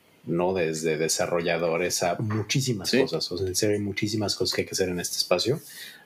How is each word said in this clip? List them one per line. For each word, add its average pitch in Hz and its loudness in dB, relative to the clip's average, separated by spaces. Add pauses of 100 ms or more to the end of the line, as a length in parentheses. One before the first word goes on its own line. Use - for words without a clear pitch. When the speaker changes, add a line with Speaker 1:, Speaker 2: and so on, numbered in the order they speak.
(260)
Speaker 1:
¿no? 90 2
Desde 80 0
desarrolladores 85 0
a 87 2
muchísimas 110 -2
Speaker 2:
Sí. 123 6
Speaker 1:
cosas. - 0
O 87 -6
sea, 95 -2
en 90 -2
serio, 104 2
hay 104 0
muchísimas 101 -2
cosas 92 -2
que 98 0
hay 87 0
que - -12
hacer 92 0
en 90 -2
este - -4
espacio. 101 2 (460)